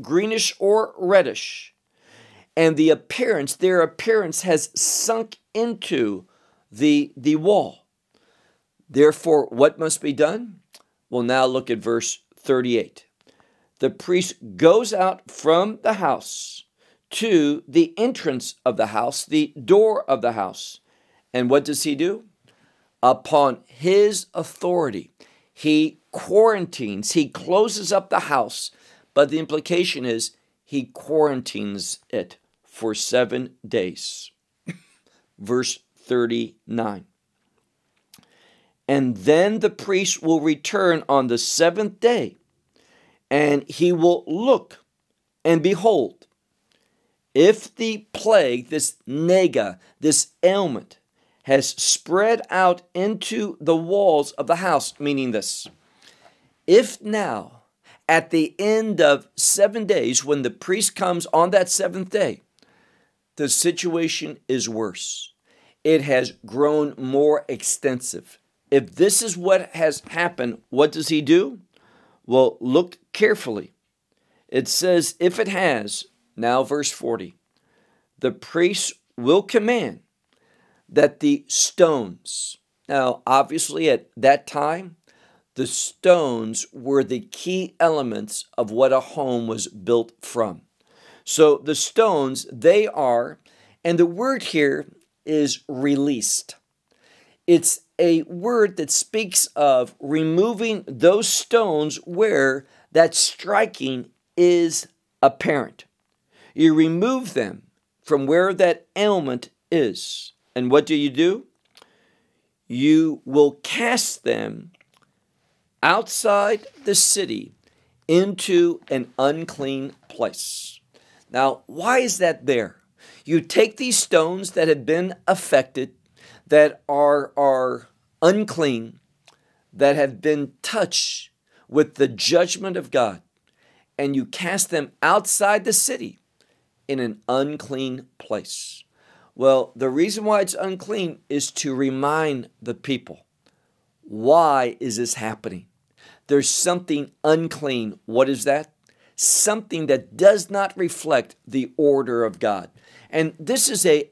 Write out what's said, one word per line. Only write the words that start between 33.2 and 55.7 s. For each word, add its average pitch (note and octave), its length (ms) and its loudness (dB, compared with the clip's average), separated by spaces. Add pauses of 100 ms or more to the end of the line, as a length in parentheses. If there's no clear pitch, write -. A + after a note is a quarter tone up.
days. - 600 -6 (360)
<laughs> - 60 -14 (680)
Verse B2 420 -4 (140)
thirty-nine. A#2 1120 -4 (1800)
And C3 300 0
then E3+ 420 4
the G#3 100 0
priest G3 520 -4
will D#3+ 180 2
return D#3+ 680 0
on C3+ 200 2
the A#2+ 100 0
seventh F3 640 -2
day, A3+ 380 0 (920)
and C#3+ 400 2
he F3 220 2
will E3+ 340 2
look, A3+ 580 -2 (600)
and E3 180 2
behold, F3+ 640 0 (1040)
if F#3+ 440 2
the A3 360 -6
plague, C#3 560 -2
this - 280 -4 (120)
nega, D3 720 0 (220)
this - 320 0 (100)
ailment, F3+ 560 0 (460)
has C3+ 240 2
spread G#3+ 800 0
out F3+ 320 2 (100)
into G#3 680 -4
the E3 160 2
walls E3 560 0
of - 160 -6
the E3 80 0
house, E3+ 420 -2
meaning C#3 320 -4
this, - 380 -6 (960)